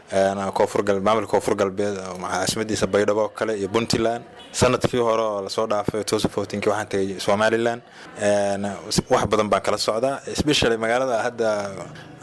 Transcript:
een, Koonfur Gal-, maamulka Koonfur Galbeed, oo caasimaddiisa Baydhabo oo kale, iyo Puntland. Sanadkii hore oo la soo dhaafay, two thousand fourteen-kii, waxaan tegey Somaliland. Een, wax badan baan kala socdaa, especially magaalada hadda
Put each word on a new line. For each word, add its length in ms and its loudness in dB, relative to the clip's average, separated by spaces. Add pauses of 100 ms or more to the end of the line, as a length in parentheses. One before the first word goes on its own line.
(100)
een, 280 2 (140)
Koonfur 300 2
Gal-, 180 2
maamulka 300 2
Koonfur 240 2
Galbeed, 440 0
oo 200 -10
caasimaddiisa 680 -2
Baydhabo 320 2
oo 80 2
kale, 280 -2
iyo 120 -2
Puntland. 560 0 (260)
Sanadkii 480 2
hore 240 2
oo 200 -2
la 60 -6
soo 200 -2
dhaafay, 340 -2
two 160 0
thousand 160 0
fourteen-kii, 340 -2
waxaan 200 0
tegey 320 -2
Somaliland. 600 2 (380)
Een, 460 2 (420)
wax 220 2
badan 180 2
baan 140 2
kala 160 0
socdaa, 480 0
especially 500 2
magaalada 460 0
hadda 260 -2 (760)